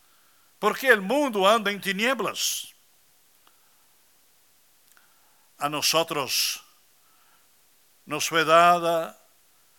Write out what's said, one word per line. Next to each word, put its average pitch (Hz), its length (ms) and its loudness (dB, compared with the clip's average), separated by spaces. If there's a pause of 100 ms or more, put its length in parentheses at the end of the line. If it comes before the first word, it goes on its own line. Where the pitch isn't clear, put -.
(580)
¿Por 202 200 -2
qué 269 100 0
el 214 140 4
mundo 214 440 0
anda 208 240 2
en 202 100 -10
tinieblas? 196 960 -6 (2750)
A 143 100 -6
nosotros 151 960 -4 (1400)
nos 147 220 -8
fue 160 160 0
dada 170 800 4 (560)